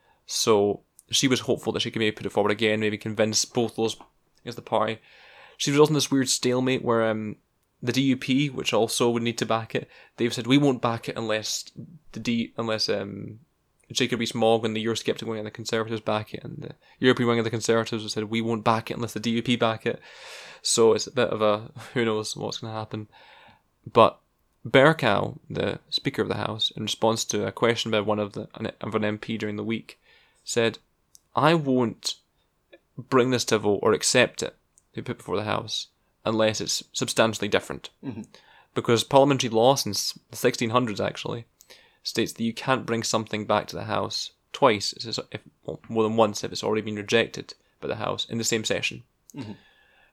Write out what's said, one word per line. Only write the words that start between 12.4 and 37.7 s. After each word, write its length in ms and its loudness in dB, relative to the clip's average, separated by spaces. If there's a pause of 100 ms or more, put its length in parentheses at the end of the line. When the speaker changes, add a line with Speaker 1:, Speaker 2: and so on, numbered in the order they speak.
Speaker 1:
unless, 320 -2
um, 500 -6 (520)
Jacob 280 0
Rees-Mogg 460 2
and 100 -2
the 100 -4
Eurosceptic 420 -4
wing 120 -6
of 60 -8
the 60 -10
Conservatives 500 -4
back 320 -4
it, 100 -12
and 140 -12
the 180 -14 (240)
European 300 4
wing 100 2
of 60 2
the 60 -2
Conservatives 520 0
have 80 -10
said, 140 -4
"We 160 -2
won't 220 -2
back 260 2
it 60 -6
unless 180 -6
the 60 -6
D 120 -2
U 120 0
P 120 2
back 300 0
it." 140 -4 (600)
So 320 6
it's 140 -2
a 40 -16
bit 180 0
of 120 -2
a, 300 0 (220)
who 120 0
knows 300 -4
what's 240 -8
gonna 140 -10
happen. 340 -8 (840)
But 280 6 (480)
Bercow, 720 4 (100)
the 300 -2 (100)
Speaker 320 -2
of 60 0
the 80 -2
House, 360 -4
in 120 -8
response 420 0
to 220 -2
a 40 -6
question 400 0
by 80 2
one 200 0
of 140 -4
the, 200 -8
an, 180 -8 (100)
of 140 -8
an 80 0
M 140 -2
P 200 -8
during 180 -6
the 80 -6
week, 360 -8 (440)
said, 340 0 (580)
"I 200 4
won't 600 0 (840)
bring 340 2
this 140 0
to 100 2
a 40 4
vote 220 2
or 120 4
accept 500 2
it 120 -8 (380)
to 80 -12
be 40 -10
put 120 -8
before 180 -6
the 80 -2
House 440 -4 (380)
unless 360 2
it's 220 -4 (100)
substantially 540 0
different." 420 -4 (160)